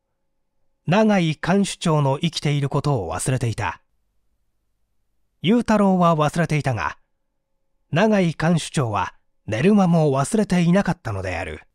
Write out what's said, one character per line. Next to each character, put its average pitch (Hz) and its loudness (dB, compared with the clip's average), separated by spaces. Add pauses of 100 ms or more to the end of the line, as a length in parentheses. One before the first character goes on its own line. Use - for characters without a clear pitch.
(840)
永 208 2
井 160 0
看 185 0
守 196 0 (100)
長 156 0
の 139 0
生 - -2
き - -8
て 147 0
い 143 0
る 139 -4
こ 143 -2
と 131 -2
を 80 -6
忘 92 -4
れ 131 -2
て 120 -2
い 110 -4
た。 90 -6 (1600)
雄 226 2
太 220 0
郎 190 2
は 170 2
忘 151 0
れ 160 0
て 151 -2
い 143 -2
た 131 -2
が、 85 -6 (920)
永 202 2
井 170 0
看 160 0
守 160 2
長 123 -4
は 98 -4 (320)
寝 107 -4
る 202 4
間 196 4
も 160 2
忘 139 0
れ 208 0
て 180 0
い 170 2
な 196 2
か 180 -2
っ - -8
た 113 -8
の 95 -6
で 90 -6
あ 90 -8
る。 76 -12 (140)